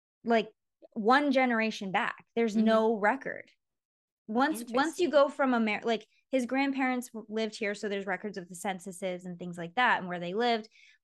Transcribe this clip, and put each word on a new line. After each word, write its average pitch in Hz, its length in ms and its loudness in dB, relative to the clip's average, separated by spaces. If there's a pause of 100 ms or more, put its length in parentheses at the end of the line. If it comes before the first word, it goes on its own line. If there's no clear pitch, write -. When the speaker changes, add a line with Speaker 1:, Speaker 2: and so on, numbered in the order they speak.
(240)
Speaker 1:
like, 220 280 2 (420)
one 262 380 4
generation 220 600 0
back. 208 320 -2 (100)
There's 226 220 0
Speaker 2:
Mm-hmm. 220 80 4
Speaker 1:
no 220 320 4
record. - 540 -2 (760)
Once, 240 420 0
once 285 320 -2
you 339 80 2
Speaker 2:
Interesting. - 20 0
Speaker 1:
go 285 180 6
from 262 260 0
Amer-, 220 300 0
like, 220 220 -2 (240)
his 262 160 0
grandparents 262 600 -2
w-, 220 200 -14
lived 220 280 -4
here, 208 180 -4
so 208 140 -6
there's 196 180 -4
records 190 300 -6
of 180 120 -10
the 185 60 -16
censuses 180 720 -8
and 180 140 -10
things 180 180 -10
like 170 200 -10
that 240 240 4
and 180 80 -6
where 175 120 -6
they 175 140 -6
lived. 226 340 0 (360)